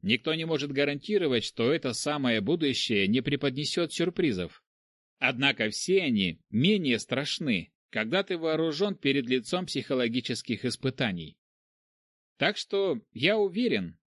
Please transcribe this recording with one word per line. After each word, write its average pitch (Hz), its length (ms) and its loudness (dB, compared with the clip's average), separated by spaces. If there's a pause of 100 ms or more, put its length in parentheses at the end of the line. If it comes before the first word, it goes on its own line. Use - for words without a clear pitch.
Никто 127 340 0
не 165 100 -2
может 147 260 -2
гарантировать, 143 720 0
что 117 280 0
это 139 200 0
самое 127 480 0
будущее 117 680 2
не 120 120 2
преподнесет 143 720 -2
сюрпризов. 143 680 -2 (560)
Однако 127 520 0
все 185 320 2
они 101 380 2 (100)
менее 143 500 2
страшны, 127 720 -4 (180)
когда 120 320 0
ты 190 140 -4
вооружен 160 580 0
перед 139 320 0
лицом 127 400 -2
психологических 123 1000 -2
испытаний. 113 720 -4 (1000)
Так 190 200 0
что, 190 440 0 (120)
я 165 260 2
уверен 175 680 0